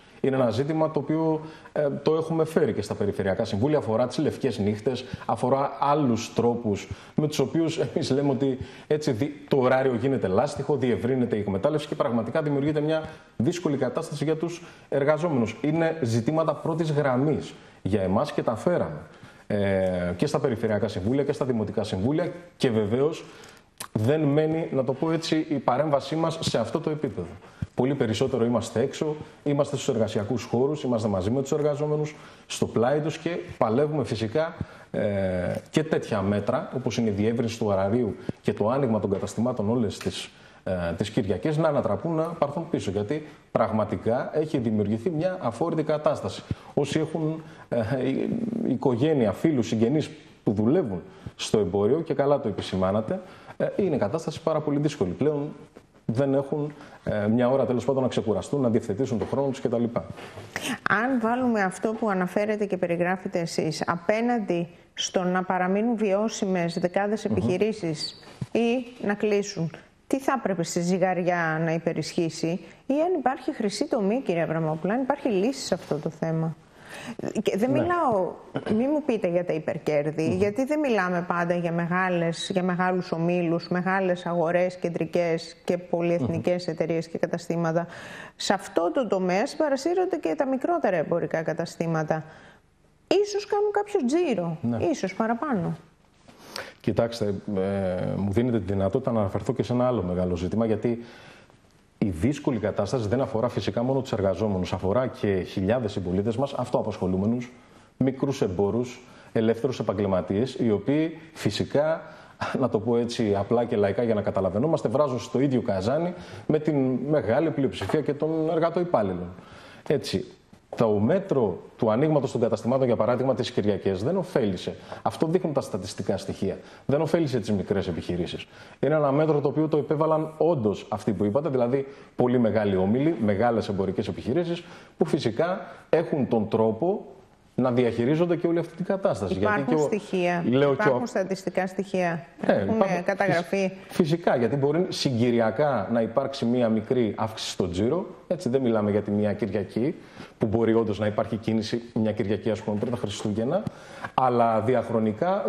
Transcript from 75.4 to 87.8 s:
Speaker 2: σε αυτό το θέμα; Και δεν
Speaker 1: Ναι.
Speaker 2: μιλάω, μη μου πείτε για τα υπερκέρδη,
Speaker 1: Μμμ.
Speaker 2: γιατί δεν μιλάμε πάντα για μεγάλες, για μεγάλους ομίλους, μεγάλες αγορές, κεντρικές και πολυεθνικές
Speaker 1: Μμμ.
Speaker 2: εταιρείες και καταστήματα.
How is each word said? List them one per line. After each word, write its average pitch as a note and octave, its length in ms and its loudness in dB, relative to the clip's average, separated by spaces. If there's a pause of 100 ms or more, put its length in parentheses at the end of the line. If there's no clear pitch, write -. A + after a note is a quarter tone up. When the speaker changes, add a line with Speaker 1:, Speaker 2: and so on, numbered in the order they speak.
Speaker 2:
σε - 80 0
αυτό F3+ 220 -4
το D3+ 140 -4
θέμα; D#3+ 460 -2 (840)
Και - 160 0
δεν B3 140 2
Speaker 1:
Ναι. D4 80 2
Speaker 2:
μιλάω, D4 520 2 (460)
μη B3 100 2
μου D4 180 0
πείτε G#3+ 220 0
για F3 180 0
τα E3+ 80 -2
υπερκέρδη, D3+ 720 -2
Speaker 1:
Μμμ. F3+ 100 2
Speaker 2:
γιατί G#3 280 0
δεν D4+ 140 0
μιλάμε F#3 480 0
πάντα F3 280 0
για E3+ 160 0
μεγάλες, E3+ 840 0
για F#3 100 2
μεγάλους F#3 480 0
ομίλους, E3+ 580 0
μεγάλες F3+ 560 0
αγορές, F3 500 2
κεντρικές E3+ 880 -2
και F3+ 140 0
πολυεθνικές F3 880 0
Speaker 1:
Μμμ. E3 60 -4
Speaker 2:
εταιρείες D#3+ 340 -2
και - 100 -10
καταστήματα. E3+ 720 0 (480)